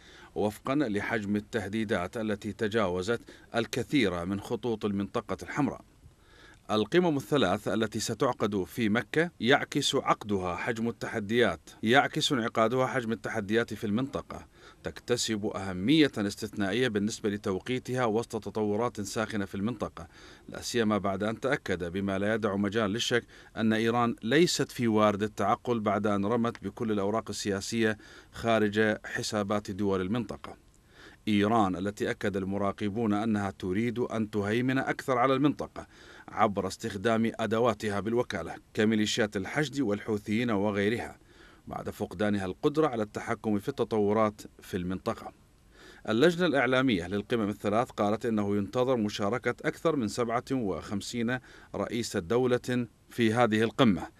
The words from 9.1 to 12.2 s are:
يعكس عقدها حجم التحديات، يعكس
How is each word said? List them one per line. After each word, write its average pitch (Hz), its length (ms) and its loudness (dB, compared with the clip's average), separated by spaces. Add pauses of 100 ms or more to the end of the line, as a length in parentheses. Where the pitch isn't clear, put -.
يعكس 135 540 2
عقدها 101 640 0
حجم 113 320 -2
التحديات، 107 720 0 (220)
يعكس 131 500 4